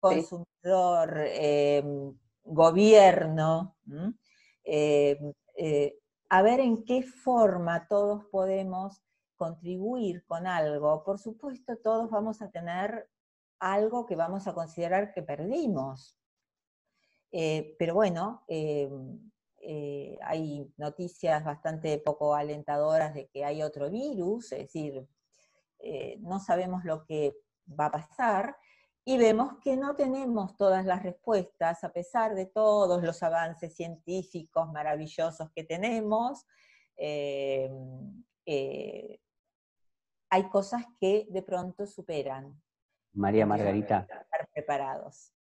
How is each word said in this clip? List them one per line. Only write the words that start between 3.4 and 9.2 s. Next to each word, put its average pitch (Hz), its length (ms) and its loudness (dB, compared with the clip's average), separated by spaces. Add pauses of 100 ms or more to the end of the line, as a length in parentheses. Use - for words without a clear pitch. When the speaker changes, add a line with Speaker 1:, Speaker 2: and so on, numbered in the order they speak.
Speaker 1:
¿m? 175 280 -8 (500)
Em, 147 680 2 (240)
eh, 147 420 0 (320)
a 185 120 8
ver 240 180 6
en 226 240 0
qué 254 180 0
forma 185 840 2
todos 208 380 0
podemos 190 760 -4 (340)